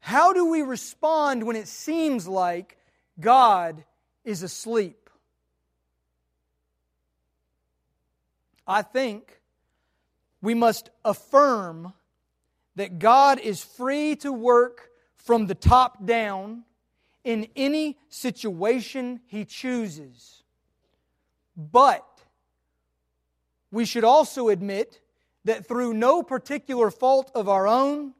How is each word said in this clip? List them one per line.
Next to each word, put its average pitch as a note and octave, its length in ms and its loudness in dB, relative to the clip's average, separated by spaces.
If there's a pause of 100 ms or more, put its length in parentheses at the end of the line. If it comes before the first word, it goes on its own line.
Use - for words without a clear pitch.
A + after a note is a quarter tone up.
How D4+ 320 2
do F4+ 140 0
we D#4+ 160 -2
respond C#4 800 -4
when A3+ 120 -6
it G#3+ 120 -12
seems D4+ 580 -6
like F3+ 520 -6 (400)
God F3+ 680 2 (400)
is G3+ 180 -8
asleep? G#3 680 -6 (3500)
I G3+ 160 0
think A#3+ 580 -8 (1000)
we G#3+ 120 -2
must A#3 360 0 (140)
affirm G3+ 880 0 (840)
that F3+ 220 -10
God C4 420 6
is G#3 220 -8
free D4 540 -4
to C#4+ 160 -8
work A#3+ 580 2 (260)
from A3+ 320 0
the F#3 60 -4
top B3 520 4
down A3 580 -4 (600)
in A3 300 -4
any D4 440 -4 (100)
situation A#3+ 1160 -6
he G#3 180 -12
chooses. D#3 1000 -10 (1120)
But G3 680 2 (1500)
we A3+ 140 -4
should A3 200 -2
also B3+ 440 4
admit G3+ 520 -4 (440)
that A3 220 -4
through A#3+ 260 -4
no B3 300 2
particular C4 680 -4
fault C4 440 0
of G#3 140 -4
our G3 180 2
own C4+ 540 0